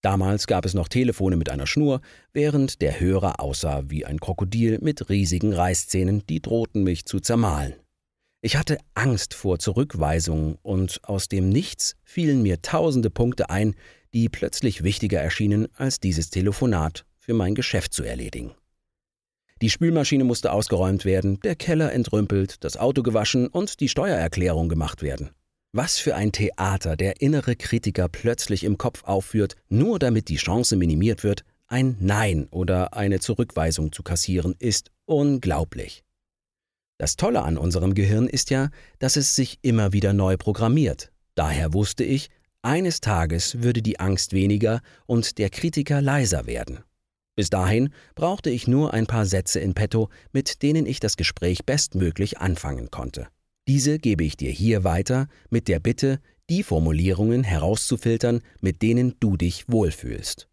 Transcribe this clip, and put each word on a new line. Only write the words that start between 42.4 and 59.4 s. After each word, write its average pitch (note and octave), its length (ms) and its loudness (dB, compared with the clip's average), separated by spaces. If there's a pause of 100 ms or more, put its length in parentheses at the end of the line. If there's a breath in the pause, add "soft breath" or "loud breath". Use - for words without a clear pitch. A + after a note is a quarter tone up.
eines E3 360 0
Tages E2+ 600 0
würde A#2+ 220 0
die A2 160 -2
Angst F#2+ 340 -2
weniger G#2 480 2 (240 soft breath)
und A#2 320 0
der G2+ 140 0
Kritiker D3 500 -2
leiser A#2+ 460 0
werden. A#1+ 320 -8 (560)
Bis G2 160 0
dahin G#2+ 420 2 (220 loud breath)
brauchte F3 340 -2
ich B2 180 -4
nur C#3 260 2
ein A2 120 0
paar A2 220 0
Sätze F#2 320 0
in F#2 160 0
petto, A2 340 0 (240 loud breath)
mit - 300 -2
denen D3+ 240 2
ich - 120 -4
das G#2+ 160 -2
Gespräch - 480 -2
bestmöglich F#2+ 760 -2
anfangen D2+ 500 -4
konnte. - 380 -10 (380)
Diese C#3+ 340 2
gebe G2+ 240 2
ich D2+ 120 -2
dir C2+ 160 -4
hier G2 320 2
weiter, G2 440 0 (240 loud breath)
mit A#2 160 0
der F2 120 2
Bitte, C3+ 400 0 (300 soft breath)
die F3 140 0
Formulierungen F#2 800 2
herauszufiltern, A2+ 1000 0 (200 soft breath)
mit F#2+ 200 -2
denen A#2+ 380 2
du G2+ 180 2
dich F2 320 -2